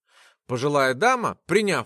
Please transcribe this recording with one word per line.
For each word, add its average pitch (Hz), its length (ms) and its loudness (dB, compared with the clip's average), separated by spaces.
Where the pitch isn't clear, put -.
Пожилая 131 460 0
дама, 208 500 0
приняв 180 400 0